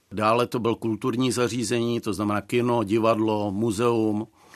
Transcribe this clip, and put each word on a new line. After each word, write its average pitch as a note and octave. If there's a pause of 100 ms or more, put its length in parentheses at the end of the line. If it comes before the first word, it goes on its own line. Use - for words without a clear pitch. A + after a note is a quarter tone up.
(120)
Dále A2
to B2+
byl A2
kulturní A#2
zařízení, A#2+
to G#2
znamená G#2
kino, A#2+
divadlo, A2
muzeum, A2 (280)